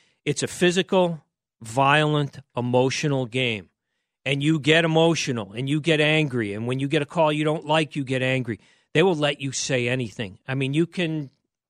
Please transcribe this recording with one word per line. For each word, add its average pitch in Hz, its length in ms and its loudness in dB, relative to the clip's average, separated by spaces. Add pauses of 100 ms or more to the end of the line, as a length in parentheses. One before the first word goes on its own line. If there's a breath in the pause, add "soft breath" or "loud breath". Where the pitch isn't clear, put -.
(260 soft breath)
it's 147 160 -2
a 139 60 -2
physical, 180 760 0 (380)
violent, 143 800 2 (180)
emotional 127 680 0
game. 113 420 -4 (560)
And 139 180 -2
you 156 160 2
get 156 260 4
emotional, 160 680 2
and 123 160 -6
you 151 120 0
get 156 180 2
angry, 147 540 0
and 110 140 -6
when 131 120 -4
you 139 80 -4
get 147 140 0
a 143 60 -4
call 160 240 0
you 151 120 -2
don't 156 220 -2
like, 156 300 0
you 147 80 -4
get 131 180 -4
angry. 127 380 -2 (340 soft breath)
They 151 100 4
will 185 120 4
let 147 260 -2
you 135 100 -6
say 123 360 -2
anything. 120 500 -6 (100)
I 131 60 -6
mean, 135 200 -2
you 160 120 2
can, 160 440 -6 (400)